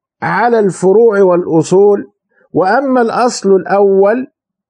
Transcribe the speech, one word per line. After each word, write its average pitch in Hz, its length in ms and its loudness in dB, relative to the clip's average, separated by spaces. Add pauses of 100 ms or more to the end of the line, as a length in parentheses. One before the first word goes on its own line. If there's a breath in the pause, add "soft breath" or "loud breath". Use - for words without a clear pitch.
(220)
على 202 360 -2
الفروع 202 600 2
والأصول. 185 840 0 (480)
وأما 254 480 0
الأصل 233 500 -2
الأول، 196 760 0 (440)